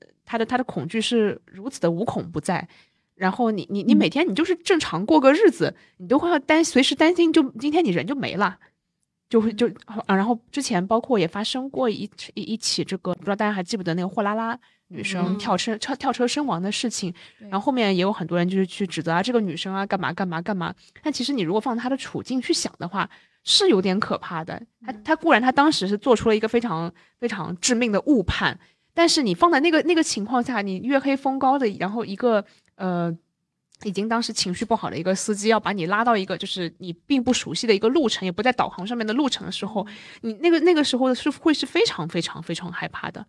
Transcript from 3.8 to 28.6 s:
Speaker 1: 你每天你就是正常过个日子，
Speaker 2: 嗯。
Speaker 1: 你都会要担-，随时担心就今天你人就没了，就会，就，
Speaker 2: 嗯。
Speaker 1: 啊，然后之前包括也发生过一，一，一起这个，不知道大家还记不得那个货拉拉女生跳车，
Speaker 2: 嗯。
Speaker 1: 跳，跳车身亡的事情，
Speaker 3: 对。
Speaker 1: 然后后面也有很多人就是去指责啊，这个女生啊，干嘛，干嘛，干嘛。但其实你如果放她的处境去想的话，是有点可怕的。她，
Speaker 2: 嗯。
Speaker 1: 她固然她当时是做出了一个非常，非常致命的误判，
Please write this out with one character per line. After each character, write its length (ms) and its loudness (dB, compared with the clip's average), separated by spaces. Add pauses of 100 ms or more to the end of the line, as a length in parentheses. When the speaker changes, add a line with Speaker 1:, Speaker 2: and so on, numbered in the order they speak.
Speaker 1:
你 100 6
每 160 6
天 180 2
你 60 -2
就 100 2
是 120 0
正 240 2
常 260 -4
过 140 6
个 120 8
日 200 6
子， 160 0
Speaker 2:
嗯。 100 -6 (200)
Speaker 1:
你 100 -14
都 100 4
会 100 0
要 120 4
担-， 240 4
随 180 4
时 140 0
担 180 4
心 180 4
就 160 4 (120)
今 100 -2
天 140 4
你 60 2
人 140 0
就 80 -4
没 220 -4
了， 240 -2 (680)
就 120 4
会， 120 0
就， 160 2
Speaker 2:
嗯。 400 -10
Speaker 1:
啊， 80 4
然 80 2
后 120 2 (140)
之 100 -6
前 240 -2
包 160 2
括 160 0
也 120 2
发 160 -6
生 260 -6
过 180 -2
一， 220 -4 (240)
一， 80 -8
一 140 -4
起 260 -4
这 160 -6
个， 160 -6
不 80 -10
知 80 -4
道 60 -2
大 100 0
家 60 0
还 100 -4
记 140 -4
不 80 -8
得 100 -2
那 80 -2
个 60 -2
货 160 -2
拉 100 0
拉 240 -4 (300)
女 140 -12
生 360 -2
跳 180 0
车， 180 -4
Speaker 2:
嗯。 40 -6
Speaker 1:
跳， 180 -6
跳 160 -2
车 160 0
身 160 -2
亡 160 -2
的 100 -2
事 200 -4
情， 200 -6 (280)
Speaker 3:
对。 100 -20
Speaker 1:
然 100 -4
后 60 -4
后 80 2
面 240 2
也 60 4
有 100 2
很 140 -6
多 100 -2
人 100 4
就 120 0
是 80 2
去 200 -4
指 160 -6
责 80 -2
啊， 120 2
这 100 -2
个 80 4
女 160 -2
生 180 -8
啊， 120 -4
干 120 -2
嘛， 140 -2
干 160 -4
嘛， 140 -6
干 120 -4
嘛。 200 -6 (280)
但 80 -2
其 140 -4
实 80 -2
你 80 -2
如 140 0
果 40 2
放 160 -2
她 140 -4
的 80 0
处 260 -10
境 200 -4
去 100 -2
想 260 -2
的 80 -6
话， 220 -4 (340)
是 280 4
有 100 6
点 180 2
可 200 -2
怕 260 -8
的。 160 -10 (240)
她， 80 -8
Speaker 2:
嗯。 100 -18
Speaker 1:
她 140 2
固 160 2
然 80 8
她 100 4
当 220 4
时 160 -2
是 80 0
做 180 2
出 140 2
了 80 6
一 40 -4
个 60 0
非 140 0
常， 320 -4 (260)
非 80 -4
常 300 -6
致 180 0
命 160 2
的 120 2
误 200 4
判， 360 -2 (340)